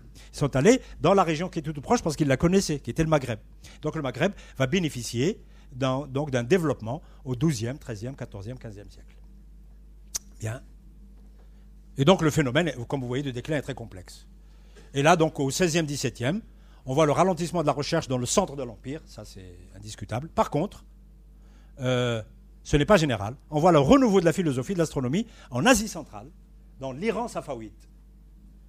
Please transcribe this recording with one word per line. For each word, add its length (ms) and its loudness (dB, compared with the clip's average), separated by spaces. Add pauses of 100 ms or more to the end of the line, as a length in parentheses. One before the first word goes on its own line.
(340)
Ils 20 -14
sont 200 0
allés 260 6 (180)
dans 140 4
la 100 6
région 240 -2
qui 120 -6
était 120 -8
toute 100 -10
proche 200 0
parce 140 -4
qu'ils 120 2
la 80 4
connaissaient, 440 2
qui 100 -10
était 120 -2
le 60 2
Maghreb. 300 0 (420)
Donc 160 -6
le 60 -4
Maghreb 300 -2 (260)
va 80 2
bénéficier 760 -2 (320)
d'un, 340 -2
donc 240 -4
d'un 140 0
développement 580 0 (220)
au 100 -6
douzième, 440 -2
treizième, 360 -10
quatorzième, 440 -12
quinzième 300 -16
siècle. 280 -20 (1200)
Bien. 240 -10 (1300)
Et 80 0
donc 180 6
le 80 4
phénomène, 420 0 (140)
comme 140 -4
vous 80 -8
voyez, 160 -4
de 80 -6
déclin 240 -6
est 60 -2
très 120 -10
complexe. 520 -16 (680)
Et 100 -2
là, 140 8
donc, 240 0
au 100 0
seizième, 360 2
dix-septième, 560 -4 (440)
on 80 -4
voit 120 6
le 60 2
ralentissement 500 0
de 40 2
la 60 4
recherche 360 -2
dans 100 -2
le 80 -4
centre 300 -4
de 60 -10
l'Empire, 440 -12
ça 180 -18
c'est 320 -18 (180)
indiscutable. 540 -10
Par 220 0
contre, 340 -4 (960)
euh, 420 -2 (400)
ce 140 0
n'est 80 4
pas 140 6
général. 380 0 (140)
On 80 -2
voit 140 6
le 60 8
renouveau 420 6
de 60 2
la 80 4
philosophie 400 -2
de 40 -4
l'astronomie 480 -2 (240)
en 160 -2
Asie 220 4
centrale, 400 -14 (500)
dans 140 -8
l'Iran 340 -4
safawide. 460 -10 (960)